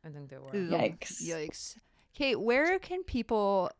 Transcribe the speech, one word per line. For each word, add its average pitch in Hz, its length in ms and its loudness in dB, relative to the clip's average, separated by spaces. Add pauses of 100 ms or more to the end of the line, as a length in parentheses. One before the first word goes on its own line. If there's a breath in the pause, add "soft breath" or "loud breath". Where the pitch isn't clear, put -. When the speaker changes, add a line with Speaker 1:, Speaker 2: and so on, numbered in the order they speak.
Speaker 1:
I 160 60 -12
think 143 200 -14
they 135 80 -16
were. 135 120 -16
Speaker 2:
Ugh. 185 200 0
Speaker 3:
Yikes. - 520 0
Speaker 2:
Yikes. 160 540 -6 (360 soft breath)
Kate, 269 260 2
where 277 400 4
can 370 240 -6
people 202 760 2